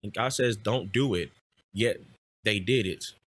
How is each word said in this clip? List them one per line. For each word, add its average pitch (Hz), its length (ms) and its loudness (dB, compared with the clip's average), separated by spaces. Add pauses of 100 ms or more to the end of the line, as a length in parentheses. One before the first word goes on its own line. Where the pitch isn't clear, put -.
And 104 80 -8
God 120 160 0
says, 123 280 2
"Don't 104 360 -2
do 123 220 2
it." 85 180 -2 (400)
Yet 110 280 0 (440)
they 104 160 2
did 107 260 2
it - 280 -6 (120)